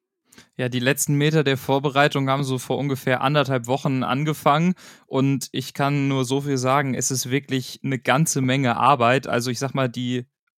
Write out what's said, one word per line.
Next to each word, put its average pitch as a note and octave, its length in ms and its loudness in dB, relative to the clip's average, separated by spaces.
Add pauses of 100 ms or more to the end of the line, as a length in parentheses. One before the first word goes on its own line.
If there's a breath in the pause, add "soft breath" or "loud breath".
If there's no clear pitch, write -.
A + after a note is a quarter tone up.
(580 soft breath)
Ja, B2+ 100 -2
die B2 120 -2
letzten C#3+ 360 0
Meter D3+ 280 2
der C3+ 140 2
Vorbereitung C#3 720 2
haben C3+ 160 0
so C3 140 -2
vor B2+ 220 -4
ungefähr C3 420 -2
anderthalb C3 460 0
Wochen C3 360 0
angefangen D3+ 720 0 (320 loud breath)
und C3+ 460 0
ich - 240 -8
kann C#3 320 0
nur C3+ 180 0
so C3+ 160 -2
viel C#3 160 -2
sagen, C3 380 0
es - 160 -2
ist B2+ 180 -6
wirklich C3 540 -4
eine C3+ 160 -4
ganze C#3 420 0
Menge B2+ 360 0
Arbeit. B2+ 500 4
Also B2 240 -2
ich A#2 80 -6
sag C3+ 160 -6
mal, C3 140 0
die B2 360 -4 (340)